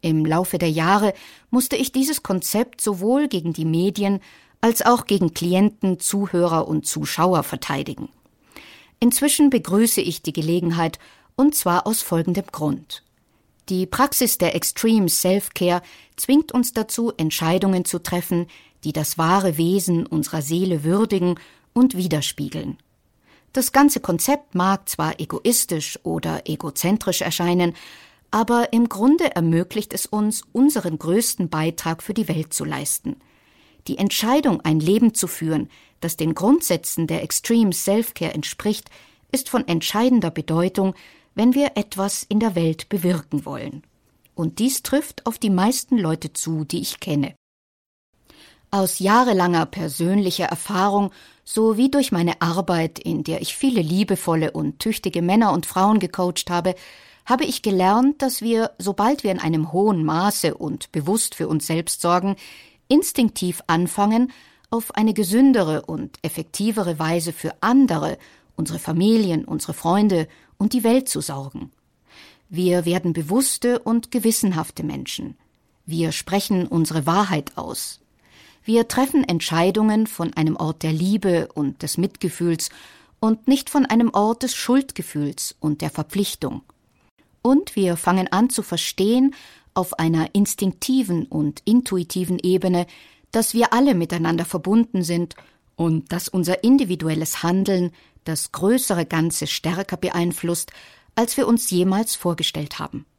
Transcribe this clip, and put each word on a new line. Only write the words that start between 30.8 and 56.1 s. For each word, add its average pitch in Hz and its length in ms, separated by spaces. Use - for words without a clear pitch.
größten 180 520
Beitrag 165 520
für - 120
die 220 160
Welt 156 240
zu 147 100
leisten. 147 540
Die 135 100
Entscheidung, 226 640
ein 156 180
Leben 214 340
zu - 140
führen, 160 420
das 165 160
den 160 180
Grundsätzen 180 760
der 165 160
Extreme 220 500
Self-Care 202 600
entspricht, - 560
ist 262 160
von - 180
entscheidender 202 640
Bedeutung, 180 640
wenn 240 180
wir 277 220
etwas 202 480
in 214 160
der 220 160
Welt 165 320
bewirken 165 580
wollen. 139 380
Und 165 260
dies 254 220
trifft - 440
auf 226 140
die 220 100
meisten 202 480
Leute 165 340
zu, 160 320
die 170 160
ich - 220
kenne. 143 340
Aus 190 260
jahrelanger 190 640
persönlicher 180 800
Erfahrung 202 640
sowie 220 480
durch 277 220
meine 170 280
Arbeit, 165 580
in 151 260
der 160 160
ich - 120
viele 254 280
liebevolle 170 680
und 147 280
tüchtige 190 420
Männer 196 300
und 160 140
Frauen 202 340
gecoacht 180 500